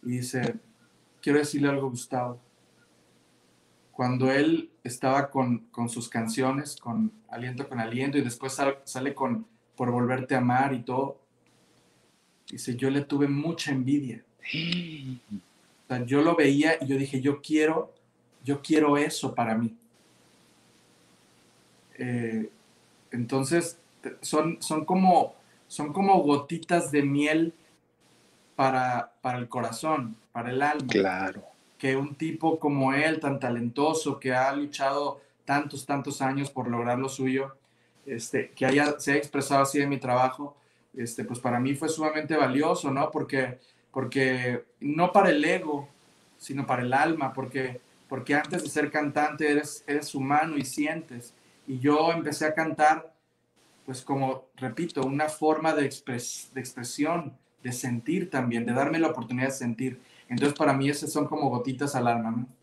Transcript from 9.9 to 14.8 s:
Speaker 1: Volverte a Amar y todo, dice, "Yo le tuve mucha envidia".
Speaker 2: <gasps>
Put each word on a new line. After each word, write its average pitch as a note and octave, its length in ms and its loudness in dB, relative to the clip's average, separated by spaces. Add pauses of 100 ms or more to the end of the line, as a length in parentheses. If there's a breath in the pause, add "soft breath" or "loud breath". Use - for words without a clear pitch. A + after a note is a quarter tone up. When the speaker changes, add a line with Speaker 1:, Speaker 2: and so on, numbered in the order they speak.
Speaker 1:
Volverte B2 440 0
a B2+ 40 4
Amar B2+ 360 4
y A#2 80 -6
todo, C3 360 -4 (1300)
dice, - 260 -6
"Yo C3+ 140 0
le C#3 120 2
tuve C#3+ 260 2
mucha D3+ 440 -2
envidia". C3 500 0 (300)
Speaker 2:
<gasps> E3 680 -6 (640)